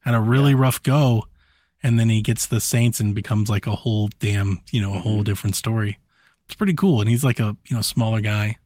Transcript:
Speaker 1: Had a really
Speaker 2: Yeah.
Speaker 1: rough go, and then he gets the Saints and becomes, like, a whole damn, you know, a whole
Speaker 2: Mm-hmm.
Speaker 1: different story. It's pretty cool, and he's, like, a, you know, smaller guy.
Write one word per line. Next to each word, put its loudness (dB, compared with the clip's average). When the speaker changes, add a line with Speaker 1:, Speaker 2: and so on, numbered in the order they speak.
Speaker 1:
Had 0
a 2
really 4
Speaker 2:
Yeah. 4
Speaker 1:
rough 0
go, 2
and 2
then 2
he 2
gets -2
the 0
Saints 0
and -2
becomes, -2
like, -2
a -4
whole -2
damn, -2
you 0
know, -4
a -4
whole -2
Speaker 2:
Mm-hmm. -2
Speaker 1:
different -4
story. -4
It's -16
pretty 0
cool, 2
and 2
he's, 2
like, 2
a, -2
you -2
know, -2
smaller -2
guy. -2